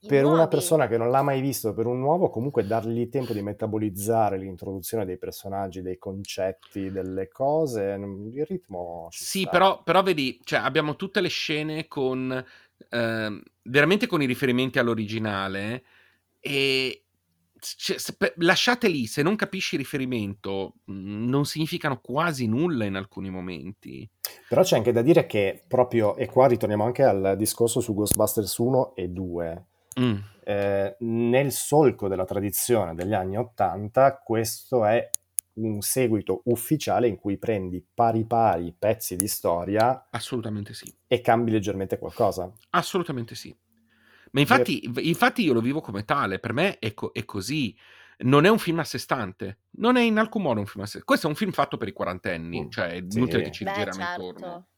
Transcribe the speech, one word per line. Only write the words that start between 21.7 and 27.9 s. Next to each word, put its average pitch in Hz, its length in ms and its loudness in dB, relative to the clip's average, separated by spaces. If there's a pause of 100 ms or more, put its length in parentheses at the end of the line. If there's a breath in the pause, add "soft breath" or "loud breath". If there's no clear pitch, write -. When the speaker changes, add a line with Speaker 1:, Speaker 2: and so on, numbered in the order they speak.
Speaker 3:
quasi 139 460 -2
nulla 127 380 2
in 98 120 -2
alcuni 95 340 -8
momenti. 90 760 -10 (400 loud breath)
Speaker 2:
Però - 140 6
c'è 143 140 4
anche 117 160 4
da 117 100 4
dire 147 240 6
che 98 400 -2
proprio, 113 500 2
e 131 100 -2
qua 135 200 6
ritorniamo 107 380 2
anche 123 200 0
al 98 320 4
discorso 113 440 0
su 113 140 -2